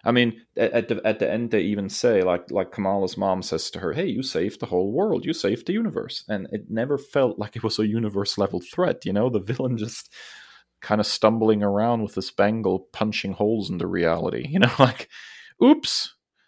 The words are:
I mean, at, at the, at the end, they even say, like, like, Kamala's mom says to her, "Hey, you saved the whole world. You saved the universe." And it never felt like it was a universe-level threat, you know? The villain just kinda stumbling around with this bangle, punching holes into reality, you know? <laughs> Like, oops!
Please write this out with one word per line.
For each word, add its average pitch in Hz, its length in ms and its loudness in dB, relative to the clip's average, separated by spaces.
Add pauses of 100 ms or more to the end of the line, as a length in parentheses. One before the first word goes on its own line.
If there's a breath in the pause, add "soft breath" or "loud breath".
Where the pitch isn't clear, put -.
I 117 80 4
mean, 117 300 2 (120)
at, - 180 2
at 117 160 0
the, 110 140 -2
at 110 160 0
the 76 140 0
end, 113 180 -4
they 107 120 2
even 101 260 -2
say, 110 320 2
like, 90 300 0
like, 95 220 -2
Kamala's 98 440 -2
mom 95 240 0
says - 300 -4
to - 80 -10
her, 90 160 -4
"Hey, 165 100 -2
you 135 180 -2
saved 95 380 -4
the - 60 -8
whole 92 260 0
world. 185 320 -2
You 160 80 -2
saved 101 340 -4
the 170 60 -2
universe." 208 560 -6
And 101 240 -4
it 104 160 -8
never 127 300 -2
felt 127 400 0
like 104 180 -8
it 113 60 -12
was 107 160 -2
a 110 80 2
universe-level 101 760 -2
threat, - 460 -2
you 95 80 -2
know? 117 160 2
The 110 100 0
villain 127 380 -4
just - 340 -8 (680 loud breath)
kinda 104 220 0
stumbling 110 580 4
around 107 400 2
with - 140 -6
this 92 140 -4
bangle, 101 500 2 (120)
punching 104 400 -2
holes 104 380 0
into 90 160 -4
reality, 85 600 0
you 151 120 0
know? - 160 6
<laughs> - 40 0
Like, 123 300 4 (540 loud breath)
oops! - 520 4 (340)